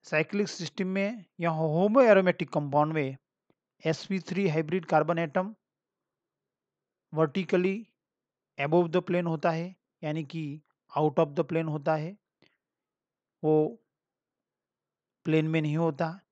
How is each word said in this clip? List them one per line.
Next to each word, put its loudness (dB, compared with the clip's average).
साइक्लिक -2
सिस्टम -8
में -4
या -2
homoaromatic 4
कंपाउंड 0
में -4
एसपी -2
थ्री -2
हाइब्रिड -2
कार्बन 2
एटम -4
वर्टिकली 0
above 2
the 4
plane 0
होता -2
है, -8
यानी -4
कि -10
out 2
of -12
the -2
plane -2
होता -2
है, -8
वो 2
प्लेन 2
में 0
नहीं -2
होता। -2